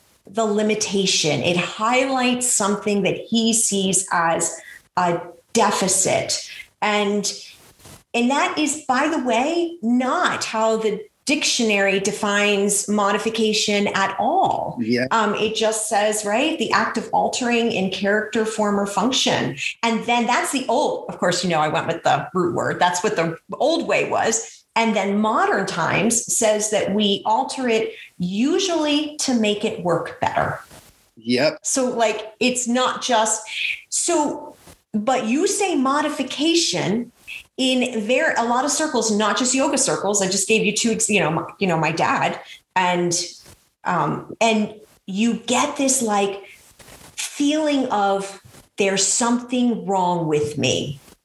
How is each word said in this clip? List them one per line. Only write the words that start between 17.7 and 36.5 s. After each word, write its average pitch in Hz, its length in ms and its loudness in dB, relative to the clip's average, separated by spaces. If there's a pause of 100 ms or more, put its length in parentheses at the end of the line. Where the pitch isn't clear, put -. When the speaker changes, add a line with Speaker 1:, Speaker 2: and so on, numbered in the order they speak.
Speaker 1:
in 190 180 0
character, 208 560 0
form, 208 340 0
or 202 60 0
function. 185 680 0 (260)
And 226 220 0
then 240 220 0
that's 302 240 0
the 277 160 -2
old, - 440 -2
of - 80 -12
course, 180 260 0
you 180 60 0
know, 160 100 2
I 156 80 2
went 156 200 -2
with 165 160 -4
the 143 280 2
root 175 220 0
word. 127 260 -2
That's 180 240 2
what 214 120 0
the 165 200 -2 (160)
old - 340 0
way 156 220 0
was. - 560 -2 (120)
And 220 180 2
then 202 240 0
modern 226 480 2
times 165 580 0
says 214 460 0
that 190 240 0
we 202 320 2
alter 254 420 -2
it 220 260 0 (240)
usually 302 1000 0
to 262 160 0
make 208 300 0
it 190 180 -4
work 165 380 -2
better. - 400 0 (560)
Speaker 2:
Yep. 123 460 2
Speaker 1:
So, 254 280 0
like, 220 500 0
it's 247 280 0
not 247 340 0
just, 220 400 2 (460)
so, 294 680 -2 (380)
but 220 340 0
you 294 200 2
say 381 280 0
modification 269 1400 0 (460)